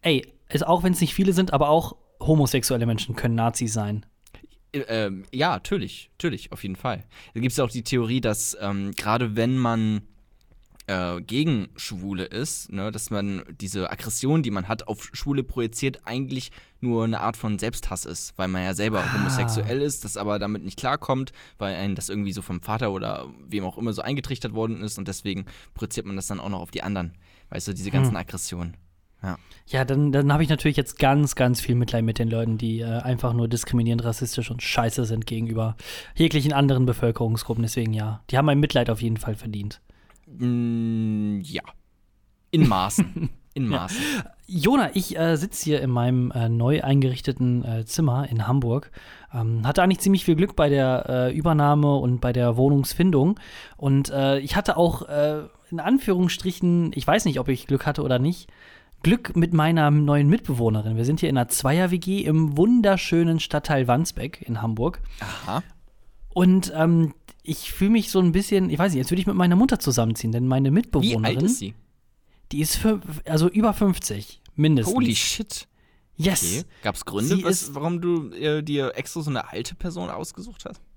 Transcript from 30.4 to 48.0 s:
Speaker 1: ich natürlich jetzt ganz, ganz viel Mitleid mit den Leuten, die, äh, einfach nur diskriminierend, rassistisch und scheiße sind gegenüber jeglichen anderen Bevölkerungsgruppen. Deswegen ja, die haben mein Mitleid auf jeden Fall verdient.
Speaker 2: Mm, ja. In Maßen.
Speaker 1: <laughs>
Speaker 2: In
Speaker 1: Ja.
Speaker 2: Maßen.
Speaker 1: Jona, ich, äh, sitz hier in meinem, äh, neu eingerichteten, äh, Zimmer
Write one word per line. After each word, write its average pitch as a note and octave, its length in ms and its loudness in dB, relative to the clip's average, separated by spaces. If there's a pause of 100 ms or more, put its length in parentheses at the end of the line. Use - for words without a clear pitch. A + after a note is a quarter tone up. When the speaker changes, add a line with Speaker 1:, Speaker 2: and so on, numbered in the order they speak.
Speaker 1:
ich D3+ 80 2
natürlich D3+ 300 2
jetzt - 200 -4
ganz, C#3+ 360 4
ganz B2 260 2
viel B2 140 0
Mitleid A#2 300 0
mit A2+ 160 -2
den A2+ 100 0
Leuten, A2+ 260 0
die, A2+ 240 -2
äh, A#2 220 -4
einfach B2 320 -2
nur A#2 140 2
diskriminierend, A#2 560 0
rassistisch A#2 460 -4
und A#2+ 120 -8
scheiße A#2 420 0
sind A2+ 220 -4
gegenüber A2+ 500 -4 (380)
jeglichen D3+ 400 2
anderen C3+ 320 4
Bevölkerungsgruppen. A#2 760 0
Deswegen A2+ 300 -2
ja, G#2+ 380 -4
die B2+ 80 2
haben D3 80 4
mein C#3+ 140 4
Mitleid B2+ 280 2
auf A2 140 -2
jeden A2+ 160 0
Fall A2 160 -4
verdient. G#2+ 460 -10 (680)
Speaker 2:
Mm, A2+ 920 -2
ja. - 200 -8 (880)
In D#3 180 8
Maßen. G2 680 0
Speaker 1:
<laughs> - 200 -20
Speaker 2:
In C3+ 100 -2
Speaker 1:
Ja. B2 140 0
Speaker 2:
Maßen. F3 200 -6 (480)
Speaker 1:
Jona, G3 480 2
ich, F3+ 240 -2
äh, E3 180 2
sitz E3 260 -6
hier D3 180 0
in C3 100 0
meinem, B2 400 2
äh, A#2 180 0
neu A#2+ 340 2
eingerichteten, C3 840 2
äh, A2+ 200 -4
Zimmer C#3 460 0